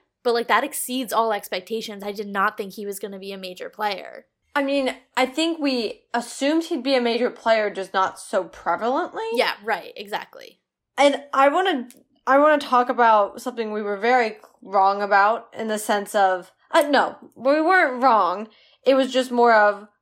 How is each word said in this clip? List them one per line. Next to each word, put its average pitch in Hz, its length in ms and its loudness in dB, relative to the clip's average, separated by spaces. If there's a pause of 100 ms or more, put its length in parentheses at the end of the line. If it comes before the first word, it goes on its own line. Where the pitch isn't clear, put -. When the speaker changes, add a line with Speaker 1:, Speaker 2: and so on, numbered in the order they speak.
(240)
Speaker 1:
but, 240 100 0
like, 233 140 -2
that 233 160 4
exceeds 254 500 -6
all 226 180 0
expectations. 202 720 -8
I 208 80 -8
did 208 160 -10
not 202 300 -2
think 196 160 -10
he 208 120 -12
was 196 140 -10
gonna 196 200 -12
be 196 120 -12
a 196 60 -12
major 185 320 -14
player. - 560 -8 (280)
Speaker 2:
I 285 80 0
mean, 277 340 -2 (200)
I 262 100 2
think 320 320 -4
we 262 440 -4 (120)
assumed 285 520 -2
he'd 277 180 -6
be 269 120 0
a 247 60 2
major 240 280 -2
player, 220 400 0
just 190 240 -10
not 190 260 -2
so 190 240 -4
prevalently. 240 920 -4
Speaker 1:
Yeah, 220 200 0 (100)
right, 202 320 -6
exactly. - 640 -14 (380)
Speaker 2:
And 277 340 2
I 269 160 4
wanna, 311 400 0 (380)
I 269 140 4
wanna 302 180 6
talk 247 320 0
about 226 520 2
something 226 300 -8
we 214 120 -6
were 202 120 -4
very 220 420 0 (240)
wrong 196 400 2
about 208 460 2 (100)
in 226 120 -6
the 214 100 -4
sense 208 340 -4
of, 185 380 0 (200)
uh, 330 100 4
no, 277 340 2 (200)
we 285 260 0
weren't 311 420 2
wrong. 214 460 2 (340)
It 269 120 4
was 262 180 0
just 254 180 0
more 240 220 4
of, 208 340 2 (140)